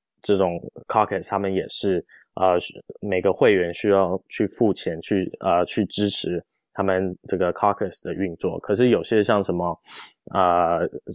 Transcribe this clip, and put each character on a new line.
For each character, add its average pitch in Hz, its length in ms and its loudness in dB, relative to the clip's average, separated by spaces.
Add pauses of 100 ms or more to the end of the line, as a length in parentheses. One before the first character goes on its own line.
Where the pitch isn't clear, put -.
(220)
这 104 140 2
种 90 220 0 (280)
caucus， 104 420 0
他 98 100 -2
们 98 160 -2
也 92 140 0
是， 92 360 -2 (300)
呃， 90 240 2 (420)
每 95 220 -2
个 95 100 4
会 110 220 4
员 87 180 0
需 - 160 -2
要 95 400 2
去 - 180 -2
付 104 280 2
钱 82 260 -6
去， 95 300 -2 (100)
呃， 87 240 2
去 98 220 -2
支 104 240 0
持 87 340 -4 (280)
他 - 100 -4
们 95 340 0 (120)
这 95 100 -2
个 90 160 0
caucus 101 500 -2
的 87 80 -6
运 85 240 -4
作。 85 220 -4
可 104 160 -4
是 123 140 4
有 101 140 2
些 107 200 2
像 104 200 2
什 92 120 -4
么， 87 260 -4 (540)
呃， 87 520 2 (280)